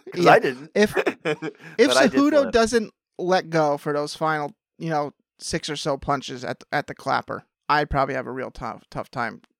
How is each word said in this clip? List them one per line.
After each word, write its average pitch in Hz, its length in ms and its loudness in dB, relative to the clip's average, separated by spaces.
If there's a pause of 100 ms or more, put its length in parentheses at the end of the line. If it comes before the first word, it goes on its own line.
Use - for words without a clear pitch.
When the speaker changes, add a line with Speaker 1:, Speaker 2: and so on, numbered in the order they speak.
(120)
Speaker 1:
'cause 175 140 0
Speaker 2:
Yeah. 143 60 8
Speaker 1:
I 147 80 8
didn't. 139 340 -4
Speaker 2:
If, 208 240 2
Speaker 1:
<laughs> - 280 -2
Speaker 2:
if 151 140 -2 (380)
Speaker 1:
But 247 200 6
I 269 100 8
did 262 120 2
Speaker 2:
Cejudo 294 220 4
Speaker 1:
flip. 277 100 -2
Speaker 2:
doesn't 226 400 2 (280)
let 175 320 0
go 151 260 2
for 147 160 -6
those 147 220 -4
final, 156 400 -2 (240)
you 165 100 -8
know, 147 220 -2 (260)
six - 320 -6
or 151 60 -6
so 143 220 -4
punches 135 460 -6
at, 123 280 -10
at 143 160 -4
the 139 80 -14
clapper, - 500 -6 (240)
I'd 147 220 0
probably 139 240 0
have 127 100 -6
a 123 60 -10
real 123 180 -8
tough, 113 400 -12
tough - 220 -12
time, 113 320 -8 (160)